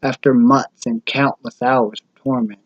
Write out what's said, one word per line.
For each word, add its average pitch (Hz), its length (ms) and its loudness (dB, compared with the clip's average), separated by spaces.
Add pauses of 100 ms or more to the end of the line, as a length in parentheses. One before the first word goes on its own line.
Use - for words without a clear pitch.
After 135 320 0
months 123 520 2
and 113 200 -4
countless - 560 -4
hours 123 400 0
of - 220 -20
torment 117 420 -4